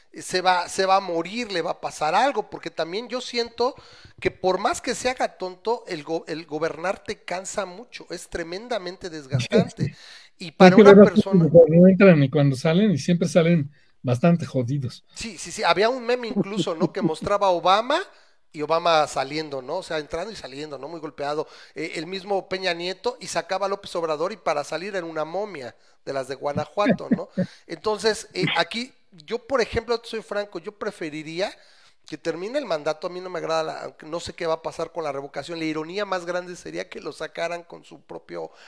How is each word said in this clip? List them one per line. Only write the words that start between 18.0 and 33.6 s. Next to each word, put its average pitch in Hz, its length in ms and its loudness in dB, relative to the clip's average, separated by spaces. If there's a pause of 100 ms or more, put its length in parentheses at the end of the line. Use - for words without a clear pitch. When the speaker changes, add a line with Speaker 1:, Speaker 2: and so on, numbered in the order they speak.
Speaker 1:
y 147 120 -8
Obama 160 420 2
saliendo, 139 560 -6
¿no? 143 160 -8
O 180 60 -8
sea, 160 160 -6
entrando 170 320 -10
y 190 40 -14
saliendo, 139 440 -12
¿no? 139 100 -12
Muy 170 100 -12
golpeado. 147 480 -6 (280)
Eh, 156 200 -8
el 165 120 -8
mismo 190 420 -6
Peña 185 240 -2
Nieto, 185 480 -6
y 190 60 -14
sacaba 190 400 -4
a - 20 -2
López 196 260 -6
Obrador 165 380 -2
y 214 40 -14
para 147 260 -2
salir 180 320 -8
era 175 100 -6
una 160 180 -6
momia 165 520 -8 (280)
de 139 100 -8
las 135 140 -4
de 135 80 -8
Guanajuato, 151 760 -2
¿no? - 240 -2
Speaker 2:
<laughs> - 320 -6
Speaker 1:
Entonces, 208 640 -2
eh, 180 140 0 (100)
aquí, 226 340 -4 (200)
yo, 180 260 -10
por 254 240 -2
ejemplo, 226 380 -2
te - 100 -16
soy 220 140 -8
franco, 202 340 -8
yo 170 140 -10
preferiría 165 840 -8 (540)
que 156 100 -12
termine 180 400 -6
el 285 80 -4
mandato. 156 400 -4
A 180 60 -6
mí 180 100 -10
no 185 80 -12
me 180 80 -8
agrada, 160 260 -2